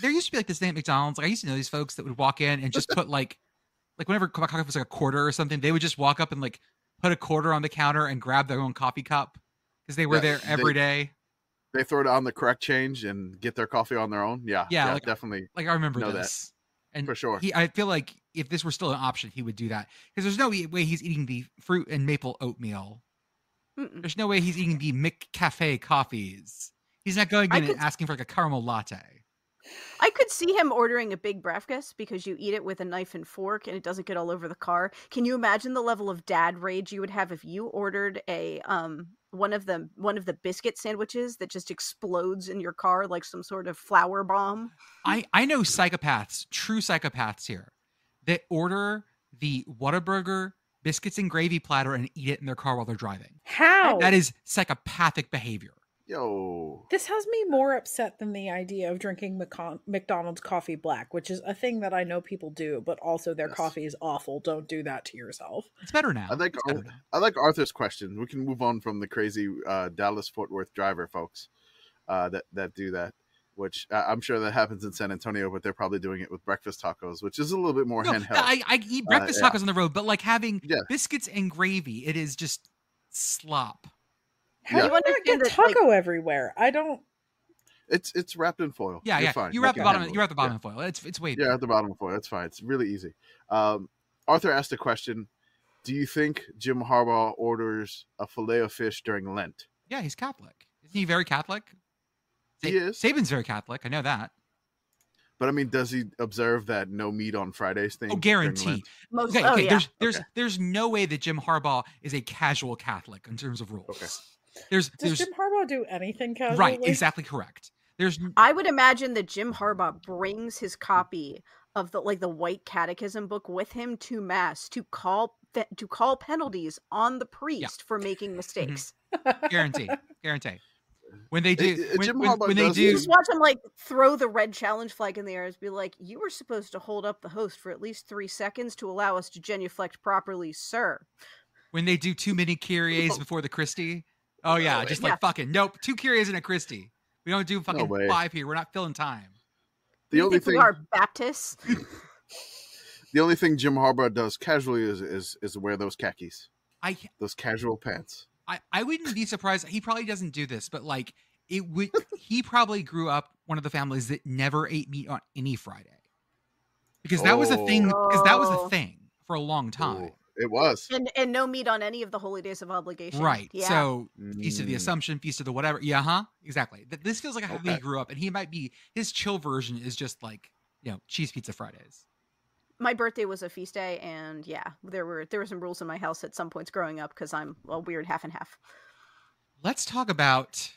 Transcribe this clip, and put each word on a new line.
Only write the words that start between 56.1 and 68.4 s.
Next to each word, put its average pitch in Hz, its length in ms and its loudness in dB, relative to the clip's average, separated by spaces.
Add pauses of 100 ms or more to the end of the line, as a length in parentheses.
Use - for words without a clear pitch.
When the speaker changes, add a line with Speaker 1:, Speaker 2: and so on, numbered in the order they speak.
Speaker 4:
This 381 160 0
has 415 220 -2
me 453 180 0
more 277 300 4
upset - 420 -4
than 208 160 -6
the 196 160 -6
idea 180 420 -4
of 180 60 -4
drinking 190 420 -6
McCon-, 170 460 -10
McDonald's 180 560 -4
coffee 170 340 -4
black, 139 380 -4
which 170 160 -6
is 185 160 -6
a 196 80 -4
thing 226 280 -4
that 190 120 -4
I 180 100 2
know 175 160 -4
people 180 300 -12
do, 151 340 -6
but 165 160 -4
also 165 360 -2
their 151 120 -4
Speaker 2:
Yes. - 100 -10
Speaker 4:
coffee 160 280 -4
is 147 160 -8
awful. 143 380 -6
Don't 156 280 -4
do 156 160 -6
that 135 220 -8
to - 120 -16
yourself. 117 520 -12 (120)
Speaker 1:
It's 180 100 -18
better 302 220 2
now. 101 180 -4
Speaker 2:
I - 20 0
like 170 220 0
Speaker 1:
It's - 80 -8
better 139 160 -2
Speaker 2:
Ar-, 101 40 -12
Speaker 1:
now. - 180 -20 (120)
Speaker 2:
I 165 60 4
like 202 180 4
Arthur's 147 340 4
question. 101 480 -6
We 120 60 -6
can 131 180 -8